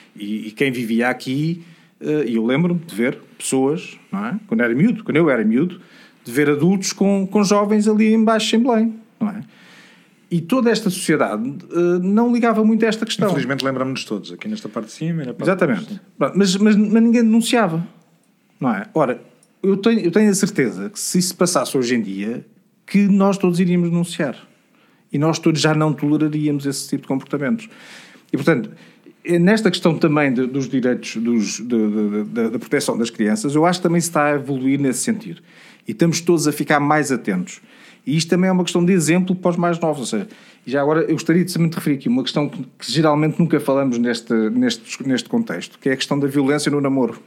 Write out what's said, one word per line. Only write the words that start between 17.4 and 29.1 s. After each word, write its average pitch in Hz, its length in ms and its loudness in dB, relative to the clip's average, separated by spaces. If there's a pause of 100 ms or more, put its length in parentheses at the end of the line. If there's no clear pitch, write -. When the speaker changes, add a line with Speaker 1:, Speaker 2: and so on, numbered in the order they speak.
Speaker 1:
não 127 160 -2
é? 101 200 -6
Ora, 123 280 0 (400)
eu 196 140 2
tenho, 226 240 2
eu 170 120 0
tenho 214 180 4
a 196 40 4
certeza 104 560 -2
que - 100 -14
se - 200 -2
isso 180 160 -2
passasse 151 420 0
hoje 123 180 0
em 117 60 0
dia, 98 440 -8 (400)
que - 140 0
nós 196 380 4
todos 180 220 2
iríamos 175 300 2
denunciar. 170 580 -4 (640)
E - 80 -4
nós 156 220 0
todos 156 220 0
já 156 120 2
não 156 200 2
toleraríamos 151 720 0
esse 139 240 -6
tipo 143 140 -4
de - 40 -14
comportamentos. 135 600 -4 (640)
E, - 40 -2
portanto, 139 340 0 (540)